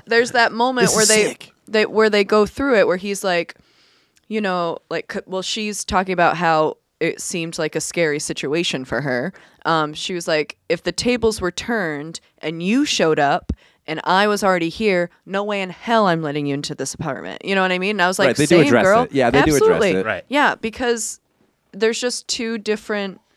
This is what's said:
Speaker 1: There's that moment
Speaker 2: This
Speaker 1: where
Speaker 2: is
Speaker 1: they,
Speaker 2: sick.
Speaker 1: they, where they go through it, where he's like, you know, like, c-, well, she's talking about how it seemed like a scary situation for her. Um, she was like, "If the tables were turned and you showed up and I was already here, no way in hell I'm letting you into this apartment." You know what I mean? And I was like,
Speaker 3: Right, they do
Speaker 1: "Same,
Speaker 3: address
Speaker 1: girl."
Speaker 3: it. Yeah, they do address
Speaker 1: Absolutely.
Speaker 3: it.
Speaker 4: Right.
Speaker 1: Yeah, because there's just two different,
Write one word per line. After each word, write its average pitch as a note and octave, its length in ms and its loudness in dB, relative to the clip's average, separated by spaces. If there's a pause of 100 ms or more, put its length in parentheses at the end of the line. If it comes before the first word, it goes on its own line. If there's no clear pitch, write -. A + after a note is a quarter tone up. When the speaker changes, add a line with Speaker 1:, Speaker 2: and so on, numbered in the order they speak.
Speaker 1:
There's A#3 280 2
that A#3 180 4
moment A#3+ 380 0
Speaker 2:
This - 60 0
Speaker 1:
where A3 60 4
Speaker 2:
is G#3+ 80 2
Speaker 1:
they, G#3+ 200 4
Speaker 2:
sick. - 220 -14 (160)
Speaker 1:
they, G#3+ 200 2
where G#3+ 240 2
they G#3 120 4
go G#3 220 4
through C4+ 320 0
it, F#3+ 100 6
where F3 100 0
he's G3 260 -8
like, F3 320 -2 (720)
you A3 140 -4
know, F3+ 360 -2 (140)
like, D#3+ 200 -6
c-, G3+ 140 -8
well, F#3 160 -6
she's G#3 420 -6
talking F#3+ 300 -2
about E3+ 240 2
how D#3+ 400 2 (220)
it E3 200 -2
seemed E3+ 380 -8
like D#3+ 180 -4
a D#3+ 60 -4
scary D3+ 380 -2
situation D3+ 680 -4
for B2 160 -4
her. C#3+ 320 -4 (320)
Um, D#3 300 0
she - 180 -8
was E3+ 140 -6
like, D3+ 280 -2 (140)
"If E3+ 140 -2
the F3 80 -2
tables A3+ 500 0
were F3+ 100 -2
turned D#3+ 680 -6 (240)
and E3 180 -6
you A#3 240 2
showed D#3+ 340 2
up D3 320 0 (360)
and D#3 160 -8
I F#3+ 240 4
was G#3 160 0
already F3+ 260 2
here, F3+ 400 0 (160)
no G3 180 -4
way G#3 200 -4
in F3+ 80 -8
hell A3 360 2
I'm E3 140 2
letting D3 240 -4
you C#3+ 80 -2
into C#3+ 220 -6
this C3+ 180 -6
apartment." F#2+ 500 -8
You G3 120 -2
know F#3+ 80 4
what F#3 80 2
I F3+ 80 0
mean? F#3+ 120 -2
And G#3 120 -2
I F3 40 4
was F#3 120 0
like, F#3+ 80 4
Speaker 3:
Right, A#2 100 2
they C#3+ 80 2
do E3+ 120 6
Speaker 1:
"Same, D3+ 100 6
Speaker 3:
address G#3+ 160 6
Speaker 1:
girl." G#3 200 6
Speaker 3:
it. - 100 -6
Yeah, C3 180 2
they B2+ 80 4
do D#3 160 4
address C3+ 60 2
Speaker 1:
Absolutely. - 300 4
Speaker 3:
it. - 140 0
Speaker 4:
Right. F#2+ 240 -2
Speaker 1:
Yeah, C4 260 2
because A#3 640 -4 (540)
there's A3 260 0
just B3 300 -6
two A#3 280 -4
different, G3+ 640 -6 (180)